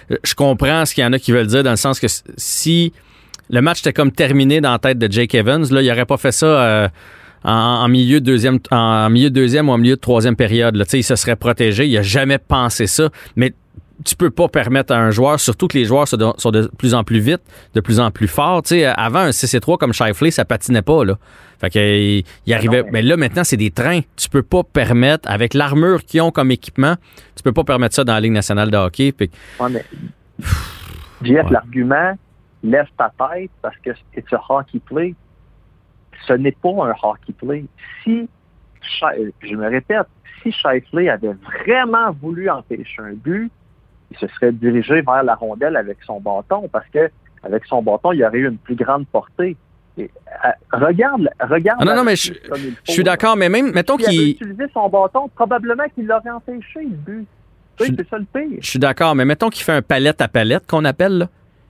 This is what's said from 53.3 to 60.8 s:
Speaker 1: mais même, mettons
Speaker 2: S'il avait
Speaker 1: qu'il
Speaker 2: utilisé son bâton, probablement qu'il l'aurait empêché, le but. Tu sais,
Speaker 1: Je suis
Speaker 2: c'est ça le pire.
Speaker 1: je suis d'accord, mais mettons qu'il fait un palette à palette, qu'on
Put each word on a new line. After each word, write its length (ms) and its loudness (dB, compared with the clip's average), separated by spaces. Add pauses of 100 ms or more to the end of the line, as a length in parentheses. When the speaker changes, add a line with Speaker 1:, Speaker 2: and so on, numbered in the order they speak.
Speaker 1:
mais 140 2
même, 220 0
mettons 260 0
Speaker 2:
S'il 100 0
avait 100 2
Speaker 1:
qu'il 140 4
Speaker 2:
utilisé 320 -8 (100)
son 160 -2
bâton, 460 0
probablement 480 -2 (120)
qu'il 120 -8
l'aurait 220 -2
empêché, 520 -14
le 80 -10
but. 360 -12 (520)
Tu 80 -2
sais, 0 -
Speaker 1:
Je 0 -
suis 120 -2
Speaker 2:
c'est 120 -8
ça 80 -8
le 80 -8
pire. 360 -8
Speaker 1:
je 80 -10
suis 100 -4
d'accord, 360 2
mais 100 2
mettons 240 0
qu'il 140 -12
fait 100 -2
un 80 2
palette 400 0
à 60 0
palette, 400 0
qu'on 180 -2